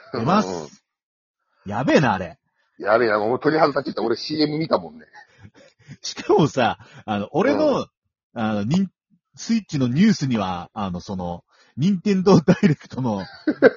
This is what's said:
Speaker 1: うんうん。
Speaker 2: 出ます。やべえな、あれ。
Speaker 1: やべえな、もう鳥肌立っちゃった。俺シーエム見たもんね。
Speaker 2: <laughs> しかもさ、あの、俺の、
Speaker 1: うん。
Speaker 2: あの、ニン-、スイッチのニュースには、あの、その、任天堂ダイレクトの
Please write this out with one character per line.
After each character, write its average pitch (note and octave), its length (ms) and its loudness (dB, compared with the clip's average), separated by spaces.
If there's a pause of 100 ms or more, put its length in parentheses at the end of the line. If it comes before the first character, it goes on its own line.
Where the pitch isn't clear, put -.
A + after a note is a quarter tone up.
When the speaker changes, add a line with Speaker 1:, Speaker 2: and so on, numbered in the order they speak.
(140)
Speaker 1:
う - 20 -10
ん A#2+ 40 -6
う - 20 -6
ん。 A2+ 40 -4
Speaker 2:
出 D#3+ 60 0
ま G#3 100 2
す。 E2+ 420 -10 (840)
や G#2 180 -6
べ D4 120 4
え G3+ 40 6
な、 A#2+ 140 2
あ F#2+ 40 -4
れ。 F2+ 200 -12 (400)
Speaker 1:
や G#2 200 2
べ A#2+ 80 2
え - 20 0
な、 G#2+ 100 2
も G#2+ 160 0
う B2 60 -4
鳥 D#3 180 0
肌 E3 100 4
立 C#3 120 -4
っ - 40 -4
ち - 40 -8
ゃ - 20 -6
っ - 40 -12
た。 G2+ 80 -6
俺 A2+ 140 -2
シ - 200 -10
ー D3+ 80 0
エ - 20 2
ム D3+ 120 -4
見 D#3+ 100 -4
た A2 100 0
も E2 120 -12
ん D#2 80 -20
ね。 D#2 60 -20 (480)
Speaker 2:
<laughs> - 480 -20
し - 140 -12
か - 180 -4
も F#3+ 140 6
さ、 A#2 320 -2 (260)
あ G#2 140 -4
の、 G2+ 140 -6
俺 A#3 220 0
の、 D4+ 260 0
Speaker 1:
う - 20 -4
ん。 - 40 -12 (460)
Speaker 2:
あ A2 220 -4
の、 G#2 80 -4
ニ D3 180 0
ン-、 F#3+ 100 -4 (460)
ス - 180 -4
イ A#3 40 0
ッ G3 80 -6
チ D3+ 120 -6
の C3 80 0
ニ B2 140 0
ュ A3 80 6
ー G#3 60 4
ス D3 140 -2
に A#2+ 100 -2
は、 F#2 340 -6
あ G2+ 180 -6
の、 F2 100 -8
そ G2+ 160 -10
の、 F2 280 -8 (320)
任 F3+ 240 0
天 F#3+ 220 0
堂 F3+ 180 8
ダ F3 220 4
イ G#3 60 4
レ D3+ 60 2
ク - 140 -10
ト - 120 -10
の G#2 240 -4 (520)